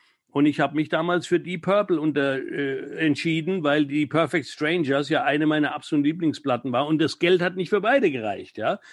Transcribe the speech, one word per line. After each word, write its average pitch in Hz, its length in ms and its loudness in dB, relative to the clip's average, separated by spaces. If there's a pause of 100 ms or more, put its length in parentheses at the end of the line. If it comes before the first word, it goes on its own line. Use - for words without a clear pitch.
(320)
Und 143 140 4
ich 147 140 2
habe 143 140 0
mich 151 140 -2
damals 170 380 0
für 175 120 2
Deep 170 240 -8
Purple 190 380 2
unter, 139 380 0
äh, 135 580 -6
entschieden, 160 640 0
weil 147 220 2
die 143 220 -2
Perfect 156 400 0
Strangers 147 640 -2
ja 135 140 0
eine 147 220 2
meiner 147 280 2
absoluten 147 320 0
Lieblingsplatten 139 680 -2
war 131 140 2
und 156 140 2
das 151 180 0
Geld 175 240 4
hat 180 140 -2
nicht 180 120 -4
für 202 140 0
beide 233 280 4
gereicht, 107 460 -6
ja. 151 220 -2 (140)